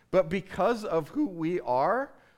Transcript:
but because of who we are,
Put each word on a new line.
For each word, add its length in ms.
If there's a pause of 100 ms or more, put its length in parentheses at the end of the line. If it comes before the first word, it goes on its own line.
(100)
but 180
because 560
of 240
who 180
we 340
are, 520 (260)